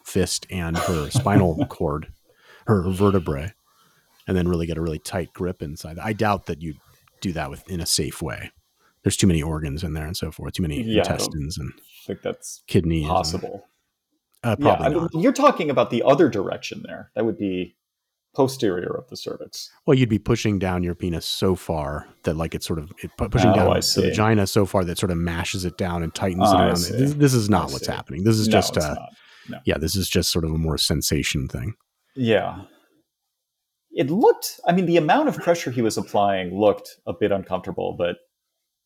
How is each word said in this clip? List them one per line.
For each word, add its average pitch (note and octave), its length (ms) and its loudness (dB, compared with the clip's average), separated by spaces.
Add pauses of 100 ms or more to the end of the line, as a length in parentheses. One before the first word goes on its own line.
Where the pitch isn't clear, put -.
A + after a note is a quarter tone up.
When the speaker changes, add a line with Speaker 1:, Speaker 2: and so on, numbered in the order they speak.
Speaker 1:
fist - 460 -2
and F2 280 -4
her E2 320 -2
Speaker 2:
<laughs> - 0 -
Speaker 1:
spinal G2 560 4
cord, D#2 460 -4 (540)
her F#2+ 220 4
vertebrae, F#2 640 2 (760)
and F#2+ 100 0
then F2 120 2
really E2+ 180 0
get D#2+ 120 -4
a - 40 -2
really D#2+ 180 -4
tight - 340 -8
grip F2+ 280 -6
inside. D#2+ 360 -12
I A2+ 160 -4
doubt G2+ 320 0
that D#2 160 -8
you'd D#2 160 -10 (420)
do F#2+ 120 -4
that D2+ 180 -6
with, - 180 -16
in F2+ 120 -6
a D#2+ 60 -6
safe - 360 -2
way. C2 300 -8 (500)
There's - 140 0
too - 100 4
many E2 160 4
organs D#2 400 -4
in D#2+ 120 -6
there D#2 120 -6
and E2 100 -8
so D#2+ 140 -8
forth, - 240 -10
too - 80 -2
many C3+ 200 -2
Speaker 2:
Yeah, A2 180 2
I F2 40 4
don't - 80 -2
Speaker 1:
intestines D2 460 -6
and B1+ 140 -8 (340)
Speaker 2:
think - 160 -10
that's - 440 -10
Speaker 1:
kidneys E2 380 0
and D2 60 -2
Speaker 2:
possible. F2 540 -4 (800)
Speaker 1:
Uh, A#2 160 0
Speaker 2:
Yeah, C#3+ 60 0 (120)
Speaker 1:
probably - 100 0
Speaker 2:
I - 40 4
mean, E3 240 0
Speaker 1:
not. D#3+ 80 0
Speaker 2:
you're C4+ 100 6
talking F#3 380 2
about B2 200 2
the A#2 120 0
other D3 280 6
direction - 560 -6
there. - 280 -14
That A2 120 0
would A2 120 -2
be F2+ 380 -4 (580)
posterior G#2+ 640 0
of - 120 -10
the - 80 -14
cervix. - 540 -12 (160)
Speaker 1:
Well, C#3+ 120 6
you'd B2+ 100 4
be G#2+ 100 4
pushing G#2+ 400 0
down F2+ 240 0
your F2 120 -2
penis E2+ 320 -4
so - 300 0
far D#2 520 -6 (140)
that, D#2+ 140 -2
like, E2 180 -4
it's - 120 -8
sort E2+ 120 -4
of, D#2 140 -10 (100)
it E2+ 140 -12
pu-, A2 120 -4
pushing G2 220 4
Speaker 2:
Oh, - 40 6
Speaker 1:
down F#2 180 4
Speaker 2:
I F#2 40 2
Speaker 1:
the F#2 60 -2
Speaker 2:
see. - 200 2
Speaker 1:
vagina G#2+ 440 4
so G2+ 200 2
far F#2+ 180 0
that E2+ 140 -4
sort F#2+ 120 0
of E2+ 80 0
mashes F2 460 -2
it F2 120 -6
down F2 260 -2
and D#2+ 120 -6
tightens F#2+ 360 2
it F#2+ 40 6
Speaker 2:
I F#2 120 6
Speaker 1:
around F2+ 100 2
Speaker 2:
see. F2 160 -2
Speaker 1:
there. A#2 80 0
This, C#3+ 140 2
this C#3+ 200 4
is G#2+ 140 2
Speaker 2:
I G#2 40 6
Speaker 1:
not D#2+ 200 0
what's - 140 -6
Speaker 2:
see. - 60 -4
Speaker 1:
happening. D#2 320 -6
This A2 120 6
is A2 120 2
Speaker 2:
No, A2 40 2
Speaker 1:
just G2 240 2
Speaker 2:
it's E2 100 2
Speaker 1:
a, C#2+ 80 -4
Speaker 2:
not. - 140 -12 (400)
No. - 160 -12
Speaker 1:
yeah, D#2 140 2
this D#2+ 180 -2
is F#2 120 0
just - 220 0
sort E2 140 -2
of D#2+ 80 -2
a D#2+ 60 0
more D#2 200 0
sensation C#2+ 680 0
thing. - 260 -8 (400)
Speaker 2:
Yeah. F#2+ 480 0 (1300)
It E3 180 -2
looked, C4+ 560 -4
I F3 60 2
mean, F3+ 140 2
the E3+ 100 2
amount F3 320 2
of D#3+ 100 -2
pressure E3+ 340 -2
he A#2+ 100 -2
was A2 160 0
applying F#2+ 580 0
looked G2+ 400 2 (100)
a A2 60 -6
bit G2+ 200 0
uncomfortable, F#2 640 -4
but F2 200 -2 (680)